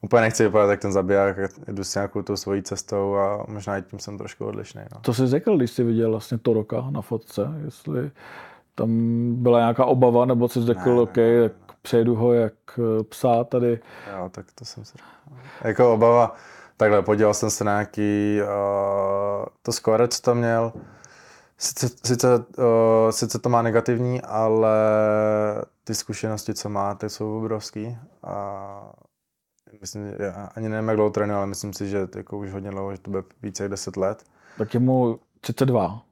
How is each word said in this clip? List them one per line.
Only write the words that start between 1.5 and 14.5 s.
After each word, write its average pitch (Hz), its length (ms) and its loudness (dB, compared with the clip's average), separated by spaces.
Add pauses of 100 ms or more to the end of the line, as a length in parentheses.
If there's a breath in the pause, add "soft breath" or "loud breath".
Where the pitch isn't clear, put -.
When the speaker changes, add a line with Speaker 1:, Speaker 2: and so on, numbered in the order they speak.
Speaker 1:
jdu 98 160 -8
si - 140 -6
nějakou 101 240 -4
tou 101 140 -6
svojí 98 260 -4
cestou 98 520 -4
a 101 340 0
možná 101 300 -6
i 92 40 -8
tím 101 160 -16
jsem 101 200 -14
trošku - 260 -12
odlišnej, 104 400 -12 (100)
no. - 80 -20
Speaker 2:
Co 123 120 0
jsi 127 120 2
řekl, 156 300 2
když 123 140 2
jsi 123 140 -2
viděl 113 260 2
vlastně 110 280 -4
Toroka 113 520 -2
na 131 120 -6
fotce, - 460 -6 (160)
jestli 156 460 -8 (640 loud breath)
tam 113 160 -2 (440)
byla 120 240 4
nějaká 117 260 2
obava, 123 400 4
nebo 123 240 2
jsi 120 140 -2
řekl, 117 280 0
Speaker 1:
Ne, 120 60 6
ne, 120 60 6
Speaker 2:
„Ok, - 140 0
Speaker 1:
ne, 117 60 4
ne, 117 260 6
Speaker 2:
tak - 100 -8 (100)
Speaker 1:
ne. - 140 -20
Speaker 2:
přejdu 120 320 2
ho 120 180 2
jak, 113 220 2 (240)
eh, 110 260 0
psa 120 400 0
tady“? 120 360 0 (320 loud breath)
Speaker 1:
Jo, 92 180 -10
tak - 240 -18